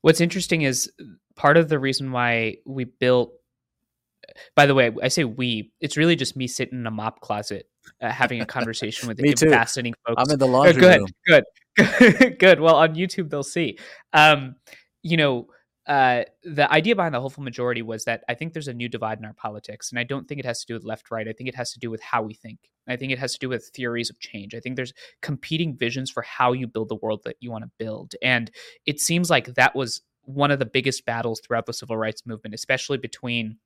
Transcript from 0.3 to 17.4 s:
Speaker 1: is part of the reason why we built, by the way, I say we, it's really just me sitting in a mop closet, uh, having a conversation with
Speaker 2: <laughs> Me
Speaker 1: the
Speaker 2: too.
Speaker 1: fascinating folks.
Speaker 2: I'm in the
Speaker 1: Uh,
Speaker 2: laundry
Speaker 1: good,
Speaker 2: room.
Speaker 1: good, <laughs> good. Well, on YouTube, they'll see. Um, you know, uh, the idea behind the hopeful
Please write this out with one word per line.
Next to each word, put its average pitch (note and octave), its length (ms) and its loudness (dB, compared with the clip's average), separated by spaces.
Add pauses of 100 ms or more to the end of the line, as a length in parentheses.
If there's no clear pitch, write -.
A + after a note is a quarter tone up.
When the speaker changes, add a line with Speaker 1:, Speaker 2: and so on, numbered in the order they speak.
Speaker 1:
is C3 300 -2 (420)
part D3 220 4
of D#3+ 140 4
the D3+ 80 0
reason C3+ 340 -4
why A#2 540 -2
we C3 180 -8
built, B2+ 480 0 (1200)
by C#3+ 120 8
the C#3 80 4
way, A#2+ 160 4 (120)
I C3 60 0
say D#3+ 160 0
we, A#2 560 -4
it's D3+ 160 -6
really E3 200 2
just - 200 -6
me B2+ 100 -6
sitting B2 320 -8
in A#2 80 -8
a A2+ 40 -6
mop A2 300 -8
closet, G#2+ 480 -8 (320)
uh, A#2 100 -4
having A#2 320 -2
a A2 40 -6
conversation A#2 600 -6
with A2+ 100 -8
Speaker 2:
<laughs> B2+ 40 -2
Me D3 80 4
Speaker 1:
the C3 60 2
Speaker 2:
too. D#3 140 4
Speaker 1:
fascinating A#2+ 440 0 (120)
folks. A#2 160 -2
Speaker 2:
I'm C#3 80 0
in C#3+ 80 0
the C3+ 80 4
Speaker 1:
Uh, B2+ 40 4
Speaker 2:
laundry C#3 300 6
Speaker 1:
good, F3+ 200 10
Speaker 2:
room. F#2+ 80 -6 (180)
Speaker 1:
good, - 1120 6
<laughs> - 0 -
good. F3 220 8
Well, D#3+ 160 8
on D#3+ 180 6
YouTube, F3 360 -4
they'll C#3+ 120 -4
see. D#3 360 -4 (340)
Um, D3+ 420 6 (480)
you E3 140 -2
know, C3+ 320 0 (380)
uh, C3 380 2 (180)
the D3 300 0
idea F3+ 240 2
behind E3+ 180 -2
the B2 60 -2
hopeful C3+ 240 -10